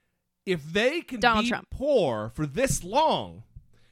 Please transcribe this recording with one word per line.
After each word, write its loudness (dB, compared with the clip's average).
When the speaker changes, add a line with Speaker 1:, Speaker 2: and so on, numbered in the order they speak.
Speaker 1:
If -4
they 2
can -12
Speaker 2:
Donald 4
Speaker 1:
be -2
Speaker 2:
Trump. -6
Speaker 1:
poor 0
for -4
this 0
long, 0